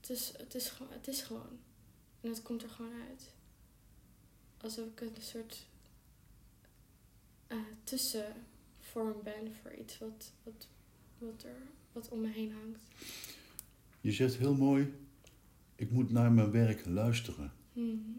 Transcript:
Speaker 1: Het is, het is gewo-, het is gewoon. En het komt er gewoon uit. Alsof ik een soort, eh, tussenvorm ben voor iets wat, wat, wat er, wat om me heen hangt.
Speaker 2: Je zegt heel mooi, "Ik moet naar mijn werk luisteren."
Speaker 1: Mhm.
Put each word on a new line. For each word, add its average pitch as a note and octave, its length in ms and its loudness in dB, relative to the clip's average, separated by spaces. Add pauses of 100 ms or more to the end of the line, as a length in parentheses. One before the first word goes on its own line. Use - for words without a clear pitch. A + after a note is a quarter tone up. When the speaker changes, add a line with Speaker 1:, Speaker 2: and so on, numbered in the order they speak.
Speaker 1:
Het - 100 -14
is, A#3+ 260 -6
het - 180 -14
is B3+ 140 -4
gewo-, - 240 -12
het - 160 -10
is C4+ 140 -4
gewoon. A#3 360 -10 (640)
En A#3 100 -6
het A3+ 120 -6
komt A3+ 200 -6
er A3+ 80 -12
gewoon A3+ 220 -12 (160)
uit. - 240 -18 (1300)
Alsof A3+ 260 -8
ik A3 140 -14
een A#3 100 -6 (120)
soort, - 440 -12 (1800)
eh, A3+ 120 -6 (260)
tussenvorm A3 1400 -6
ben G#3+ 400 -8
voor - 120 -14
iets - 240 -14
wat, A3 340 -12 (100)
wat, A3+ 260 -16 (500)
wat A3+ 240 -10
er, B3 140 -14 (360)
wat A3+ 160 -10
om A3+ 120 -4
me A3 80 0
heen G#3+ 240 -4
hangt. G#3+ 280 -10 (1200)
Speaker 2:
Je G#2 120 2
zegt B2+ 240 4
heel C#3 180 4
mooi, C#3 400 6 (800)
"Ik A#2 160 -2
moet A#2+ 200 4
naar A#2 220 8
mijn A2 180 10
werk A2+ 360 6
luisteren." G#2 680 2 (200)
Speaker 1:
Mhm. A#3 240 -2 (220)